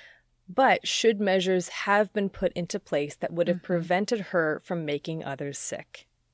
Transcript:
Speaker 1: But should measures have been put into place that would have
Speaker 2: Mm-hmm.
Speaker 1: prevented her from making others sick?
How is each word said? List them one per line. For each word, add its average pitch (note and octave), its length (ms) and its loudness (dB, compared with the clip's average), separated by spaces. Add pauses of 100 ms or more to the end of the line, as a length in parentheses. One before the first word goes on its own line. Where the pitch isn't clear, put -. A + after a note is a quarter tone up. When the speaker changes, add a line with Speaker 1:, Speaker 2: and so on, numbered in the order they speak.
(500)
Speaker 1:
But A3+ 380 2
should A3 340 2
measures F#3 480 2
have G3+ 420 2
been G3+ 180 0
put F#3 240 -2
into F3+ 260 -4
place D3 360 -2
that - 160 -6
would E3+ 160 0
have F#3 100 2
Speaker 2:
Mm-hmm. - 80 -14
Speaker 1:
prevented F3+ 540 0
her E3 440 0
from E3+ 220 -4
making D3+ 380 -4
others C#3+ 340 -8
sick? - 480 -10 (280)